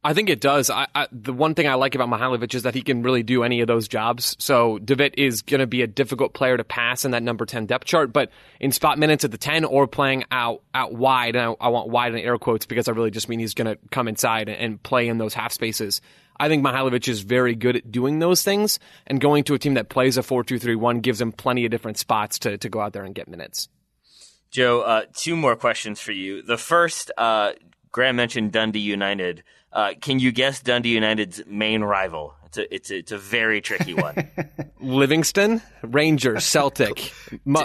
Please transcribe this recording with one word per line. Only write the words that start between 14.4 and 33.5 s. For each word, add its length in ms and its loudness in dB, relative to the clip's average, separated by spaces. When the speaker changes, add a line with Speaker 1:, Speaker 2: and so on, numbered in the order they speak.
Speaker 1:
and, 120 -8
and 240 -6
play 240 0
in 100 0
those 160 -4
half 200 -6
spaces. 480 -4
I 120 0
think 140 2
Mihailovic 440 0
is 140 -2
very 340 2
good 220 2
at 140 -6
doing 280 0
those 240 2
things, 340 0
and 120 0
going 260 4
to 100 2
a 40 -2
team 140 0
that 160 0
plays 280 2
a 60 0
four 200 0
two 160 -4
three 160 0
one 240 0
gives 200 0
him 120 -2
plenty 340 -2
of 60 0
different 260 -6
spots 420 -2
to, 200 -4
to 100 -8
go 100 -4
out 140 -4
there 120 -10
and 100 -12
get 120 -12
minutes. 420 -12
Speaker 2:
Joe, 300 2
uh, 240 2
two 200 -4
more 200 2
questions 440 -2
for 120 -12
you. 320 -8
The 140 -2
first, 600 0
uh, 360 2
Graham 260 0
mentioned 340 -2
Dundee 280 0
United. 640 -4
Uh, 280 0
can 200 -2
you 120 2
guess 300 -2
Dundee 300 0
United's 540 -2
main 380 -2
rival? 500 -4
It's 120 -14
a, 180 -6
it's 160 -12
a, 60 -6
it's 140 -10
a 60 -8
very 420 0